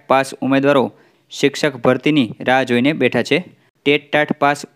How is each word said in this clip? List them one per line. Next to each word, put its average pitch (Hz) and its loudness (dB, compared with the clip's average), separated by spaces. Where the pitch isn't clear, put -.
પાસ 135 0
ઉમેદવારો 135 2
શિક્ષક 143 -2
ભરતીની 127 0
રાહ 131 0
જોઈને 123 0
બેઠા 123 0
છે. 143 0
ટેટ 147 0
ટાટ 147 0
પાસ 143 0